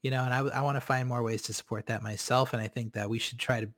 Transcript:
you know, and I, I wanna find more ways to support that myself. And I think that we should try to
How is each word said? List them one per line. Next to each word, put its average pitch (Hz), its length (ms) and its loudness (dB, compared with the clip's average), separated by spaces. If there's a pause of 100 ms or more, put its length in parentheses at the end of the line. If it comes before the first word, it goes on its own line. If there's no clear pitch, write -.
you 135 100 0
know, 131 120 2
and 127 100 2
I, 127 60 4
I 135 220 0
wanna 143 180 2
find 127 300 0
more 120 140 0
ways 113 200 0
to 110 100 -6
support - 340 -6
that 110 140 -2
myself. 123 520 2
And 113 80 0
I 110 80 -2
think 113 240 -6
that 104 160 -2
we 113 100 0
should - 180 -4
try 120 220 0
to 110 180 -4